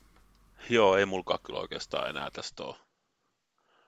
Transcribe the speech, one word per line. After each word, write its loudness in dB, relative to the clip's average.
Joo, 6
ei 4
mulkaan -2
kyllä -8
oikeastaan -6
enää -8
tästä -12
oo, -12